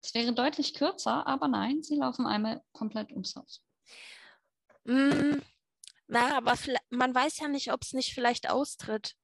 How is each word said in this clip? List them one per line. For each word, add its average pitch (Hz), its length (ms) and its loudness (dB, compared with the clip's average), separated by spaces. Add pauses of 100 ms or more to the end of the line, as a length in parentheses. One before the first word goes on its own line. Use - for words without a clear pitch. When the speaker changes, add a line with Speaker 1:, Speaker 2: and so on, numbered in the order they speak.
Speaker 1:
Es - 120 -12
wäre 233 200 2
deutlich 269 400 0
kürzer, 220 520 0
aber 269 220 0
nein, 247 340 0
sie 302 140 -4
laufen 262 300 0
einmal 214 360 0 (100)
komplett 214 400 -6
ums 190 240 -8
Haus. - 260 -20 (1200)
Speaker 2:
Mm, 285 560 4 (680)
na, 254 280 2
aber 240 200 2
vla-, - 240 -2 (100)
man 254 240 2
weiß 262 240 2
ja 302 100 -4
nicht, 277 240 -2
ob's - 200 -6
nicht 262 220 -2
vielleicht 240 340 0
austritt. - 760 -2